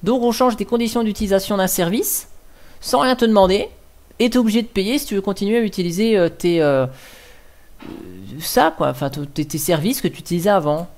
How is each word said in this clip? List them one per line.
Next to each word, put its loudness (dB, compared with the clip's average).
Donc 2
on 2
change 2
des -4
conditions 0
d'utilisation 0
d'un 2
service, -2
sans 0
rien 2
te 2
demander, 4
et 4
t'es 0
obligé 2
de -6
payer 0
si -10
tu -4
veux 0
continuer -2
à 2
utiliser, 0
euh, 4
tes, 0
euh, 4
euh, -18
ça, 0
quoi, 0
enfin, -4
t-, -8
tes, -6
tes -8
services -2
que -2
tu -6
utilisais -2
avant. 2